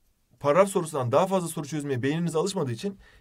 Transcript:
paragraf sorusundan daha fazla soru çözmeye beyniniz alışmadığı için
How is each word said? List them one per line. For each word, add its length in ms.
paragraf 300
sorusundan 420
daha 160
fazla 200
soru 200
çözmeye 360
beyniniz 320
alışmadığı 360
için 280